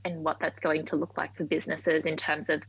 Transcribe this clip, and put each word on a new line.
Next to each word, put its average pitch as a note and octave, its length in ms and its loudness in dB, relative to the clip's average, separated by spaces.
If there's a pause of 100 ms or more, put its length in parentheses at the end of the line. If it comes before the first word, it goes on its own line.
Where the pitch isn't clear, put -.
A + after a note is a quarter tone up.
and E3+ 200 -4
what D#3 160 2
that's - 200 -2
going D#3 260 2
to - 100 0
look D#3+ 200 -2
like - 200 -4
for E3+ 80 -2
businesses D#3+ 640 2
in D#3 100 0
terms D3+ 320 0
of D3+ 200 2